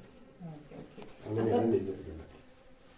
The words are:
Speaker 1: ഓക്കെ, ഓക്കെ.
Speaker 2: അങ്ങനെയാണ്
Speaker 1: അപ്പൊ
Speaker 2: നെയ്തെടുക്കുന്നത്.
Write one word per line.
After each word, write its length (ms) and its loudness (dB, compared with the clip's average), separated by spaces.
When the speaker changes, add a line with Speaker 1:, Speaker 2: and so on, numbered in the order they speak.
Speaker 1:
ഓക്കെ, 320 -14
ഓക്കെ. 540 -14
Speaker 2:
അങ്ങനെയാണ് 320 4
Speaker 1:
അപ്പൊ 100 6
Speaker 2:
നെയ്തെടുക്കുന്നത്. 560 -2